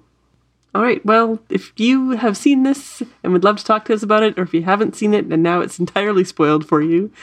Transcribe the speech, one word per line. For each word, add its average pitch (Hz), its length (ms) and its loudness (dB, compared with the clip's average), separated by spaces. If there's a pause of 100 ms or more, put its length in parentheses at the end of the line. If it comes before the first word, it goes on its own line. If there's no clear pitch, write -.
(760)
All 196 80 0
right, 240 240 -2
well, 226 320 2 (100)
if - 300 -6
you 262 340 2
have 220 240 -2
seen 269 280 2
this - 380 -4 (200)
and 185 100 -2
would 180 120 2
love 208 140 4
to - 60 -16
talk 220 200 0
to 233 100 -2
us 214 80 -4
about 214 220 2
it, 214 140 0
or 190 40 -2
if 170 100 -8
you 165 100 0
haven't 202 340 -2
seen 208 180 0
it 208 120 0
and 160 160 0
now 170 180 0
it's - 180 -8
entirely 196 460 0
spoiled 151 420 0
for 151 160 0
you. 170 300 -2 (100)